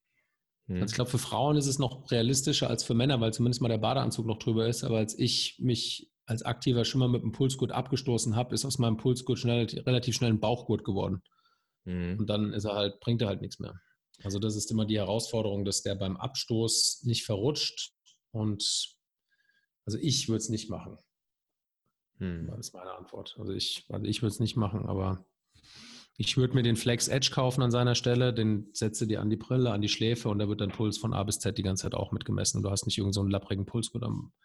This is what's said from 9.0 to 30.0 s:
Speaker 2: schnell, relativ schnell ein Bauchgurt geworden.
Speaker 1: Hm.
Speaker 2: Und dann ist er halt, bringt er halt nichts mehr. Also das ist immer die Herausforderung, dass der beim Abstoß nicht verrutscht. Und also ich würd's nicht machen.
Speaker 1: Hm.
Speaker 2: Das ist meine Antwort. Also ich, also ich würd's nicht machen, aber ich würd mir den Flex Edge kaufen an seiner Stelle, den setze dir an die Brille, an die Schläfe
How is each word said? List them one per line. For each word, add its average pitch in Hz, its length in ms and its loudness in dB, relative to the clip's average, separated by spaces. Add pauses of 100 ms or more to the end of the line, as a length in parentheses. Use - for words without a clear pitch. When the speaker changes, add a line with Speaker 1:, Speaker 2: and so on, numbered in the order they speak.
Speaker 2:
schnell, 120 260 2 (200)
relativ 123 280 2
schnell 120 160 2
ein 110 80 4
Bauchgurt 110 460 0
geworden. 95 400 -2 (600)
Speaker 1:
Hm. 90 360 -4
Speaker 2:
Und 104 100 -2
dann 104 220 0
ist 104 120 -4
er 104 120 -2
halt, 101 240 0
bringt 120 220 0
er 117 40 2
halt 98 140 -2
nichts - 180 -10
mehr. - 160 -8 (480)
Also 101 160 -4
das 107 160 0
ist 104 160 -4
immer 110 140 2
die 107 140 0
Herausforderung, 104 680 -2
dass 98 180 -2
der 98 140 -2
beim 95 200 -2
Abstoß - 920 0
nicht 117 180 0
verrutscht. 117 680 -2 (440)
Und 107 600 -2 (880)
also 104 160 -4
ich - 300 0
würd's 110 180 -2
nicht 107 220 -6
machen. - 260 -10 (1200)
Speaker 1:
Hm. 85 300 -6
Speaker 2:
Das 113 220 -10
ist - 40 -14
meine 92 200 -14
Antwort. 95 460 -14
Also 98 140 -6
ich, - 380 -2
also 104 160 -2
ich 107 160 2
würd's 110 180 0
nicht 110 160 2
machen, 101 300 2
aber 95 400 0 (880)
ich - 220 0
würd 127 160 4
mir 127 80 6
den 117 140 4
Flex 120 320 2
Edge 135 220 2
kaufen 127 300 2
an 123 100 4
seiner 123 240 4
Stelle, 123 380 4
den 110 400 0
setze 110 340 0
dir 104 140 0
an 101 80 0
die 107 80 2
Brille, 127 340 2
an 101 120 0
die 104 80 0
Schläfe 117 400 0